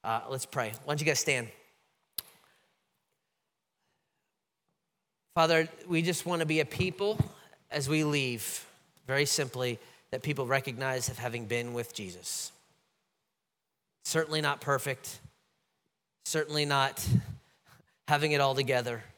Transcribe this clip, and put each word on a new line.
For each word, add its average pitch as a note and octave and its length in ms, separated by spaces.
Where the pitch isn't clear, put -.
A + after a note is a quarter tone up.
Uh, A2+ 260
let's C3 180
pray. A#2 260
Why D3 100
don't D3 60
you D3+ 60
guys C#3+ 140
stand? B2 280
Father, D#3+ 320
we E3 160
just E3 240
want F3 140
to D#3+ 60
be D#3 140
a D3 40
people G3 540
as C#3+ 180
we D#3 140
leave, C3+ 640
very C#3 180
simply, B2+ 540
that - 120
people C3+ 240
recognize C3 640
of A#2+ 100
having A#2 280
been A#2+ 260
with A#2+ 220
Jesus. F2+ 560
Certainly D#3 360
not C#3+ 200
perfect, - 600
certainly D3+ 400
not C#3 420
having D3+ 240
it C#3+ 80
all C3+ 140
together B2 500